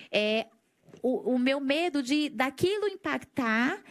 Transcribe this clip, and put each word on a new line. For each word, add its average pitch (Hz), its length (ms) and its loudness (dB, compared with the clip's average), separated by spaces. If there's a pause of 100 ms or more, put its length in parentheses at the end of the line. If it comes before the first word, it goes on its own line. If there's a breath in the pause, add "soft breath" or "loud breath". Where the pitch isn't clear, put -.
(120)
é, 214 360 0 (560)
o, 247 320 0
o 247 40 2
meu 262 200 2
medo 285 420 0
de, 285 280 0
daquilo 311 580 0
impactar 269 920 -2 (120)